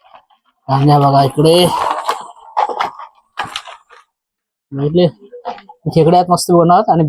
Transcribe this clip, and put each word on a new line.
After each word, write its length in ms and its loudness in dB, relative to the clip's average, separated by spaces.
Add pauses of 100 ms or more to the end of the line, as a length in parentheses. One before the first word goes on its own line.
(680)
कांद्या 300 2
बघा 260 2
इकडे, 420 2 (3000)
बघितले? 340 -2 (840)
खेकडे 260 2
आहेत 140 2
मस्त 200 -2
बनवत 400 2
आणि 180 0